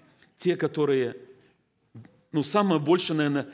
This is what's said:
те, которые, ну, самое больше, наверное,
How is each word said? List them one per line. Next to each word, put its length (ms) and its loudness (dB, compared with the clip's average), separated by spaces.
те, 200 0
которые, 600 0
ну, 120 0
самое 380 2
больше, 340 2
наверное, 400 -2